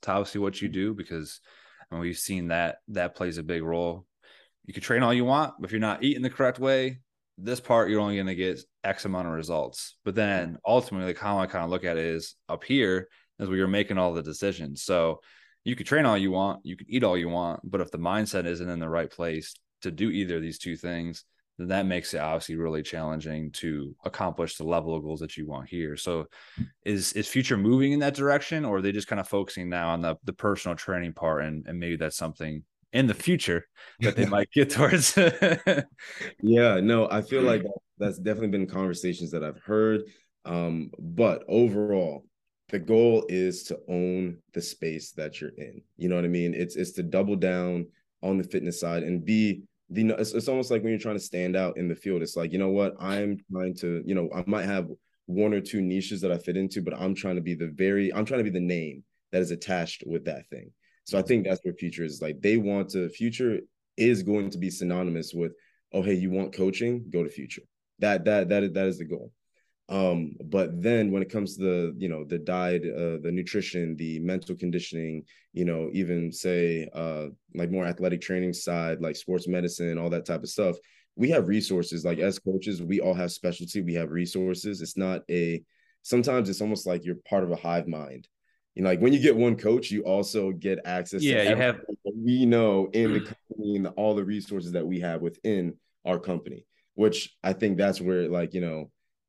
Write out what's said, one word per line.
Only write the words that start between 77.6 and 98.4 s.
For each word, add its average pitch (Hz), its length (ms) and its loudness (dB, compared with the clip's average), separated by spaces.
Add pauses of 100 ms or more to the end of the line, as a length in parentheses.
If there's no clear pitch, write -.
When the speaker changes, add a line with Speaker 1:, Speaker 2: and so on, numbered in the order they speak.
Speaker 2:
more 90 160 0
athletic 87 340 0
training 90 320 0
side, 85 480 -2
like 80 160 -4
sports 90 320 -2
medicine, 87 480 -2
all 85 140 -2
that 85 160 -2
type 82 160 -4
of - 80 -10
stuff, 92 260 0 (400)
we 123 140 4
have 120 180 4
resources. 90 560 0
Like, 85 140 0
as 92 200 0
coaches, 95 440 -2
we 90 180 0
all 92 140 2
have 87 180 -2
specialty, 90 480 -4
we 85 140 -2
have 82 160 -2
resources. 92 720 -2
It's - 160 -10
not 92 320 -2
a, 85 340 0 (380)
sometimes 123 480 2
it's 92 100 -4
almost 104 260 -2
like 87 200 -2
you're 90 100 -4 (100)
part 98 180 2
of 87 60 -2
a 82 60 0
hive 85 320 -2
mind. 71 400 -10 (460)
You 92 100 0
know, 92 60 4
like, 90 100 4
when 127 140 8
you 139 60 6
get 131 140 8
one 117 220 4
coach, 113 340 2
you 101 120 -2
also 98 500 0
get 92 320 -2
access 90 380 -4
Speaker 1:
Yeah, 127 200 4
Speaker 2:
to 101 60 4
Speaker 1:
you 110 80 6
have 123 200 2
Speaker 2:
everything - 280 -10
that 101 100 -4
we 123 320 4
know 104 460 6
in 110 220 4
the 104 60 2
Speaker 1:
<clears throat> - 280 -12
Speaker 2:
company 104 280 -2
and 95 100 0
the, - 60 -2
all 107 220 2
the 101 100 0
resources 95 480 -4
that 85 140 0
we 87 140 -2
have 82 220 -2
within 87 520 -2 (300)
our 90 160 0
company, 82 460 -6 (280)
which - 480 2
I 95 120 0
think 101 240 0
that's 98 240 2
where, 90 260 2
like, 85 240 -2